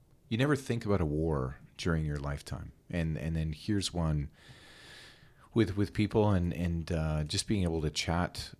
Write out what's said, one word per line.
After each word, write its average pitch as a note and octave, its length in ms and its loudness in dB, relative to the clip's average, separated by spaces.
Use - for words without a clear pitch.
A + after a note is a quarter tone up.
you A2+ 100 0
never C#3 180 4
think A#2 300 -4
about G2+ 140 4
a E2 60 2
war D2 500 0
during D#2+ 280 2
your D2 140 -2
lifetime. C#2+ 540 -8
And, E2 260 0
and D#2+ 200 -2
then D#2+ 160 0
here's G2 400 -2
one D#2 360 0
with, G2 220 2
with G2+ 160 0
people G#2 380 4
and, F2 220 4
and, E2+ 400 -2
uh, D#2 320 0
just E2+ 220 -2
being G#2 160 2
able E2 180 0
to D2+ 100 0
chat - 680 -2